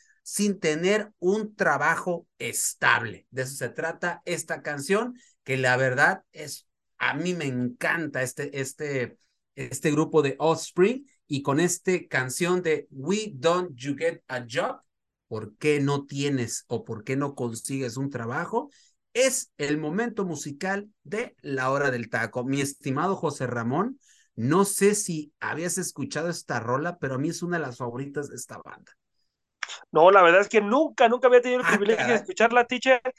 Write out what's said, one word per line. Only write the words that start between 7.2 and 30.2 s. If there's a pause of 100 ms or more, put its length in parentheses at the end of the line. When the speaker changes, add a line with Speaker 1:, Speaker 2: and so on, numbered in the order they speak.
Speaker 1:
me
encanta
este,
este, (340)
este
grupo
de
Offspring, (220)
y
con
este
canción
de
We
Don't
You
Get
a
Job, (460)
¿por
qué
no
tienes
o
por
qué
no
consigues
un
trabajo? (420)
Es
el
momento
musical (140)
de
La
Hora
del
Taco.
Mi
estimado
José
Ramón, (360)
no
sé
si
habías
escuchado
esta
rola,
pero
a
mí
es
una
de
las
favoritas
de
esta
banda. (1000)
Speaker 2:
No,
la